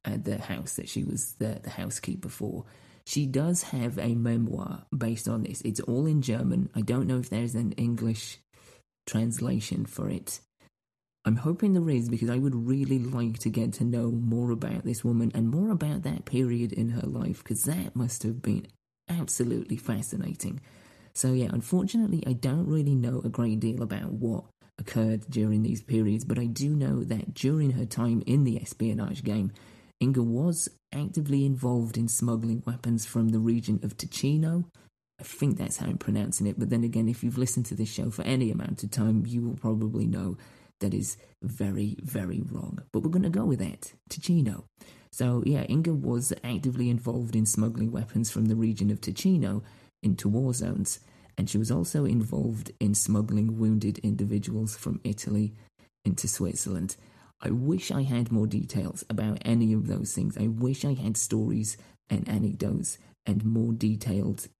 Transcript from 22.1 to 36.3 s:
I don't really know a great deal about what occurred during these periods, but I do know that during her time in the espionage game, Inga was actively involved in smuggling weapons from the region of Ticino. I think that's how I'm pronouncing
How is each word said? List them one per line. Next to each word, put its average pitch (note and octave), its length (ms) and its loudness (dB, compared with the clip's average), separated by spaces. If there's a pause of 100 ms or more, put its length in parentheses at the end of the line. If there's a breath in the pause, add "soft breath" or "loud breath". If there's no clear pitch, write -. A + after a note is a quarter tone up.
I B2+ 80 2
don't C#3 340 0
really D3 280 4
know B2 280 2
a A#2 60 -2
great A2 300 0
deal A2+ 240 0
about G#2 300 -4
what A2+ 320 -2 (340 soft breath)
occurred A2 500 0
during G#2+ 320 4
these A2+ 220 0
periods, A2 400 2
but B2 160 -2
I A#2+ 60 0
do C#3 300 0
know C3+ 280 2
that - 320 -4
during C#3+ 360 2
her A#2+ 140 0
time A2+ 400 0
in C#3 180 4
the A2+ 160 2
espionage G#2 640 -2
game, G#2 280 0 (500 loud breath)
Inga B2+ 220 4
was C#3+ 460 2 (220)
actively C#3+ 540 0
involved B2 520 2
in A#2 100 2
smuggling A2+ 580 0
weapons A#2 400 -2
from A2+ 240 2
the A2 100 4
region A2+ 440 2
of G#2+ 120 -4
Ticino. D#3+ 680 0 (540 loud breath)
I - 40 -16
think - 340 0
that's - 200 -4
how - 80 -6
I'm - 140 -2
pronouncing G#2 480 0